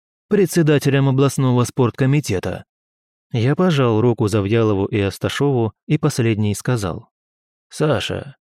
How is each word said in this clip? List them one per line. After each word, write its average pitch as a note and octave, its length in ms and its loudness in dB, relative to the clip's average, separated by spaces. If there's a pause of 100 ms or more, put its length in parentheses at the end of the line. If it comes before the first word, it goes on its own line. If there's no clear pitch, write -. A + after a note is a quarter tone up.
(280)
председателем D3 800 2
областного C3 560 2
спорткомитета». A#2 1000 -2 (680)
Я B2+ 240 0
пожал C3+ 460 2
руку A#2 260 2
Завьялову G#2 560 0
и G#2 160 -2
Асташову, A2+ 720 -2 (140)
и D3+ 100 -2
последний A2+ 580 0
сказал: G#2 540 -6 (600)
«Саша, A2 760 -4